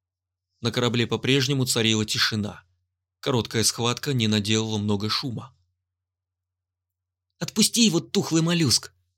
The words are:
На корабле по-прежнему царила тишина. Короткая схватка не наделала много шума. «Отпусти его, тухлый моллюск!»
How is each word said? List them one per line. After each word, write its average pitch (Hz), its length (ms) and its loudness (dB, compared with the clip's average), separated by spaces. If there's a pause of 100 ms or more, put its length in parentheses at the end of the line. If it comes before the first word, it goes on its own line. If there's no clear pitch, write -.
(600)
На 117 100 -2
корабле 120 340 0
по-прежнему 131 600 0
царила 110 400 0
тишина. 104 580 -4 (560)
Короткая 117 440 -2
схватка 120 500 -2
не 117 140 2
наделала 110 500 0
много 104 320 -2
шума. 110 460 -6 (1800)
«Отпусти 220 460 2
его, 170 140 4
тухлый 160 420 0
моллюск!» 165 520 0 (240)